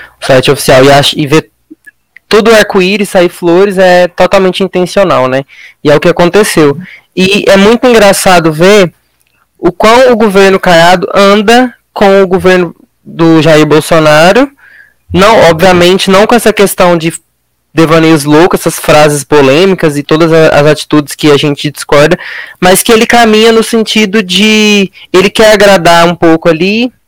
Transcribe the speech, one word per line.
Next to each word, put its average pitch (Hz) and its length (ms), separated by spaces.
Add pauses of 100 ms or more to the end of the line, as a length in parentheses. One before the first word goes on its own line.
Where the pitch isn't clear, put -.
(200)
o - 40
site 131 260
oficial, 135 340
e 139 80
ach-, 139 240
e 151 100
ver 151 240 (760)
todo 214 220
o 226 40
arco-íris, 202 540
sair 175 220
flores, 180 480
é 180 280
totalmente 185 560
intencional, 180 680
né? 135 160 (380)
E 147 80
é 147 60
o - 20
que 170 120
aconteceu. 170 680 (380)
E 190 320
é 196 80
muito 220 300
engraçado 190 680
ver 180 400 (680)
o 175 140
quão 247 400
o 233 40
governo 196 440
Caiado 175 540
anda 214 600 (160)
com 196 320
o 190 40
governo 180 500 (260)
do 165 380
Jair 151 240
Bolsonaro, 156 840 (600)
não, 202 380
obviamente, 180 600
não 196 160
com 247 80
essa 226 180
questão 185 460
de 165 160 (600)
devaneios 160 460
loucos, 160 380
essas - 180
frases 151 460
polêmicas 151 720
e 143 80
todas 160 280
a, 160 180
as 143 140
atitudes 151 520
que 156 160
a 143 40
gente 143 360
discorda, 156 440 (440)
mas 185 240
que - 80
ele 226 120
caminha 226 460
no 226 140
sentido 214 580
de 208 680 (200)
ele 185 160
quer 214 240
agradar 180 540
um 175 80
pouco 165 340
ali 202 440 (140)